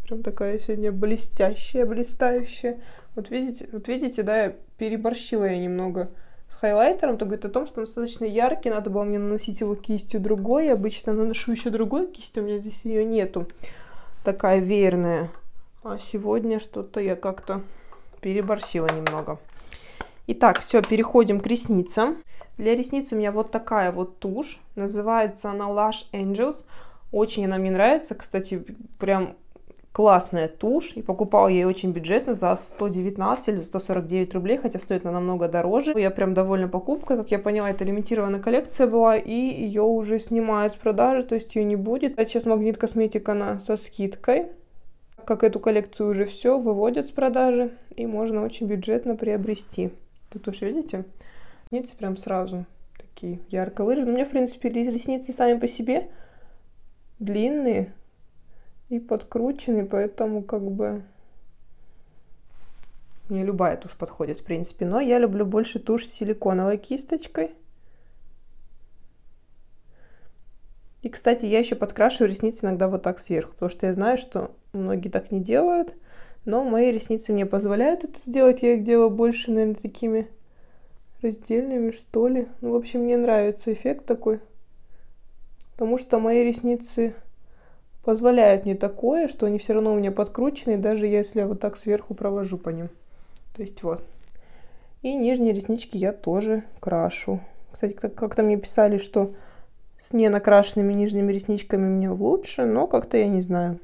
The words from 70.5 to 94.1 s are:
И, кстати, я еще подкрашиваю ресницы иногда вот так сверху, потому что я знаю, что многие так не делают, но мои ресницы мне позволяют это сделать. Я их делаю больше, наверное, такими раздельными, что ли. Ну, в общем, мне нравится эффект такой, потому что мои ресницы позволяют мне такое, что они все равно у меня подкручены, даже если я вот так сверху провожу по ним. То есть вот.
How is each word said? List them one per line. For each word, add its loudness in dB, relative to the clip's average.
И, -6
кстати, 2
я 4
еще 0
подкрашиваю 2
ресницы -2
иногда 2
вот -2
так -2
сверху, -4
потому -4
что -4
я 0
знаю, 2
что -6
многие -2
так -4
не 0
делают, 2
но 0
мои 4
ресницы -2
мне 2
позволяют 2
это -12
сделать. 6
Я 6
их 0
делаю 6
больше, 2
наверное, 2
такими -2
раздельными, 0
что 0
ли. 0
Ну, -2
в 2
общем, -2
мне 2
нравится 2
эффект -2
такой, 0
потому 0
что 2
мои 4
ресницы 0
позволяют 6
мне 0
такое, 0
что -2
они 0
все -2
равно 4
у 2
меня 0
подкручены, 0
даже 0
если 2
я 2
вот -4
так -4
сверху -2
провожу -2
по -6
ним. -6
То -8
есть -12
вот. -4